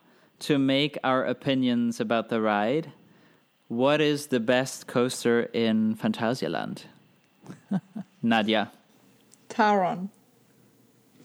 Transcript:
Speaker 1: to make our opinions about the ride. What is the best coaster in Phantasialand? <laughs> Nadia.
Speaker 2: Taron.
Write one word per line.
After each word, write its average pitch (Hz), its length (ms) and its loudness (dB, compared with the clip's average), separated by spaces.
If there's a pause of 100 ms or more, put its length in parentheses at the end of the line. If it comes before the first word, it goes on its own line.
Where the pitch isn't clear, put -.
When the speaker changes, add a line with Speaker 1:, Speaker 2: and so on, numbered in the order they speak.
(400)
Speaker 1:
to 147 180 2
make 135 460 2
our 131 200 2
opinions 123 760 0
about 113 280 0
the 117 120 0
ride. 110 520 0 (760)
What 135 320 2
is 147 280 0
the 127 120 2
best 127 460 0
coaster 120 560 0 (100)
in 110 440 0
Phantasialand? 82 880 -4 (840)
<laughs> 196 100 -2 (420)
Nadia. 110 480 0 (800)
Speaker 2:
Taron. 196 600 0 (1160)